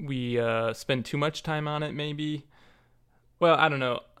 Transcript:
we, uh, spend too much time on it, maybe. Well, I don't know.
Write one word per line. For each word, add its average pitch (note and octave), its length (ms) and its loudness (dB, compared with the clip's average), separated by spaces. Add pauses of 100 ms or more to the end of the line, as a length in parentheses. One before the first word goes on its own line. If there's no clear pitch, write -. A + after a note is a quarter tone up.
we, B2 340 -2
uh, A2+ 320 0
spend B2+ 320 -2
too D3 140 -4
much D3+ 240 -2
time D3+ 260 -4
on D3+ 140 -2
it, D3+ 100 -6
maybe. D3+ 540 -6 (920)
Well, E3 160 8
I D#3 120 6
don't C#3+ 100 0
know. B2+ 220 0 (200)